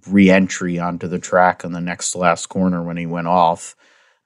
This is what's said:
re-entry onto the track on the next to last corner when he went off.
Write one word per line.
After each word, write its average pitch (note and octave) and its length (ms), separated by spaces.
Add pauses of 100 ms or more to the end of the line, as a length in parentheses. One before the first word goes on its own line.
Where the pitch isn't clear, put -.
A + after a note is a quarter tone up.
re-entry F#2 680
onto E2+ 300
the F2 100
track F2+ 480
on F2 60
the F2 100
next F2 300
to F2+ 80
last E2+ 260
corner F2+ 380
when E2+ 120
he E2+ 120
went E2+ 180
off. E2+ 500 (500)